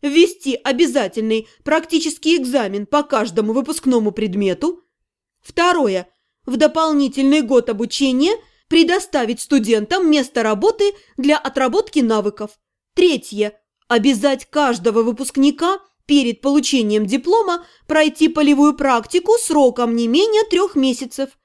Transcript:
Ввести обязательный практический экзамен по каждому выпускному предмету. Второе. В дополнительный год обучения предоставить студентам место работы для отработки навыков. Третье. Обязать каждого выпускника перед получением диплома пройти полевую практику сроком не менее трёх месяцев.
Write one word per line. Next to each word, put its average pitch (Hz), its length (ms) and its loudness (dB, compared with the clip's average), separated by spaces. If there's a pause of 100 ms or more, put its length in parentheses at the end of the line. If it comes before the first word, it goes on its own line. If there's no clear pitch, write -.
Ввести 294 600 2
обязательный 220 840 -2 (160)
практический 320 720 -2
экзамен 226 480 -4
по 294 180 0
каждому 220 500 -2
выпускному 254 580 -2
предмету. 202 720 -4 (580)
Второе. 285 680 -2 (360)
В 254 120 -6
дополнительный 294 840 2
год 240 280 0
обучения 262 640 -2 (340)
предоставить 320 720 0
студентам 233 720 -2
место 269 320 0
работы 392 520 0 (220)
для 285 220 0
отработки 277 600 -2
навыков. 214 580 -4 (380)
Третье. 208 640 0 (280)
Обязать 262 600 0
каждого 233 540 0
выпускника 285 760 -2 (280)
перед 262 340 2
получением 233 640 0
диплома 349 600 0 (200)
пройти 311 420 2
полевую 294 480 2
практику 285 640 0
сроком 247 560 2
не 233 120 0
менее 427 420 2
трёх 370 260 0
месяцев. 269 540 -4 (160)